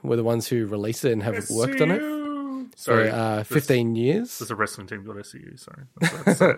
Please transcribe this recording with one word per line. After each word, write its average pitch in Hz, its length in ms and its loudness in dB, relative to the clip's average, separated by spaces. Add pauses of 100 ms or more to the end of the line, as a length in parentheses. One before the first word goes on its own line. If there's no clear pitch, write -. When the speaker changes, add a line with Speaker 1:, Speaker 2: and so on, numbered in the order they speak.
Speaker 1:
were 131 140 2
the 117 80 2
ones 117 220 2
who 117 200 0
released 104 380 -4
it 123 80 4
and 107 100 0
have 107 280 -4
worked 120 300 2
on 156 100 6
it 185 60 4
Speaker 2:
S - 60 0
C 302 40 -4
U. 285 680 -6
Speaker 1:
for, - 40 -20
Speaker 2:
Sorry, 113 340 2
Speaker 1:
uh, 113 260 0
Speaker 2:
there's, 107 120 -4
Speaker 1:
fifteen 120 480 2
years. 170 420 0
Speaker 2:
there's 113 120 -8
a 117 40 -4
wrestling 101 320 -4
team 101 200 -10
called 107 120 -12
S - 140 -16
C - 60 -18
U, - 180 -18
sorry. - 260 -20 (160)
That's 165 140 2
what - 160 0
I'd 165 80 6
say, 190 100 6 (120)